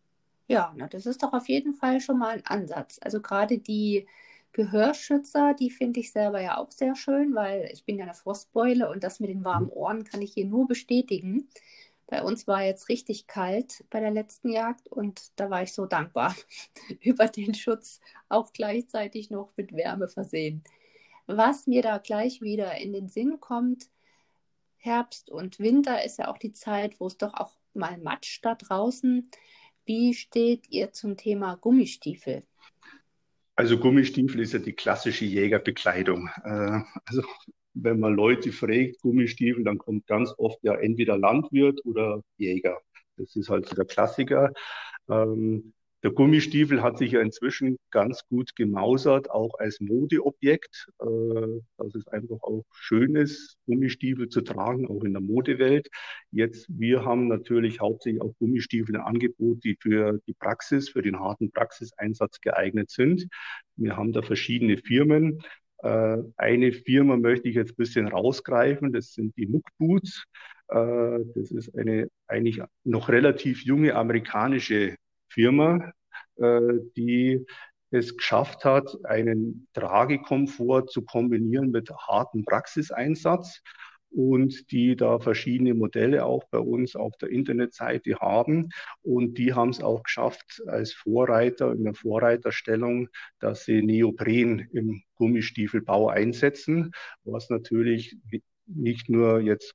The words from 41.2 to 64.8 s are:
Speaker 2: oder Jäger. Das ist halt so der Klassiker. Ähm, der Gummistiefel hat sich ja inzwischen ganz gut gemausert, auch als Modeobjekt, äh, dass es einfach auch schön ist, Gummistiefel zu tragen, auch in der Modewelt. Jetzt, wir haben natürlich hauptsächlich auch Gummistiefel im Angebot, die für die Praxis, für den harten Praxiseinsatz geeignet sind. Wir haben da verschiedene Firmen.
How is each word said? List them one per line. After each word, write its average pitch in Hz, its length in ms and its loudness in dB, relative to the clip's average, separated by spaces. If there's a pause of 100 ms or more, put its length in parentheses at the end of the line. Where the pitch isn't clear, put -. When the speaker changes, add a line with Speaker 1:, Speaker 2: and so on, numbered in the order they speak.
Speaker 2:
oder 110 380 -2 (140)
Jäger. 90 420 -2 (380)
Das - 200 -10
ist 101 140 -6
halt 98 180 0
so 101 80 -8
der 95 100 0
Klassiker. 135 640 2 (560)
Ähm, 110 640 0 (320)
der 131 80 2
Gummistiefel 143 680 4
hat 120 160 0
sich 120 140 0
ja 117 100 4
inzwischen 127 560 -2 (120)
ganz 113 380 0
gut 123 280 -2
gemausert, 127 720 2
auch 110 280 -2
als 107 220 -6
Modeobjekt, 139 1080 0 (120)
äh, 113 60 -6 (720)
dass 107 160 -8
es 104 140 -8
einfach 110 340 -8
auch 110 220 -6 (100)
schön 131 420 2
ist, 147 400 -2 (100)
Gummistiefel 127 600 -2
zu 117 140 0
tragen, 120 460 -4
auch 104 160 -6
in 98 100 0
der 95 80 -4
Modewelt. 131 680 2 (420)
Jetzt, 113 380 -2
wir 123 380 2
haben 123 220 2
natürlich 113 520 0
hauptsächlich 110 420 -2
auch 110 160 -6
Gummistiefel 117 580 0
im - 60 -4
Angebot, 117 640 0
die 104 160 0
für 107 480 2
die 107 60 -8
Praxis, 139 560 -4
für - 120 -2
den 95 180 -2
harten 104 320 -4
Praxiseinsatz 110 920 -4
geeignet 98 480 0
sind. 180 380 2 (480)
Wir 107 200 -2
haben 110 160 -2
da 110 100 -2
verschiedene 113 560 0
Firmen. 151 640 4 (400)